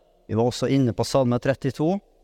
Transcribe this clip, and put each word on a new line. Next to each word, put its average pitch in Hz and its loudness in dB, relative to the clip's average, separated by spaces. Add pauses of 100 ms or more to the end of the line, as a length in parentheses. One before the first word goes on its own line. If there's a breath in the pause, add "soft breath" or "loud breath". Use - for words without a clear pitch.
(260)
vi 110 -2
var 117 2
også 123 -4
inne 131 2
på 113 -2
Salme 123 0
trettito, 147 -2 (260)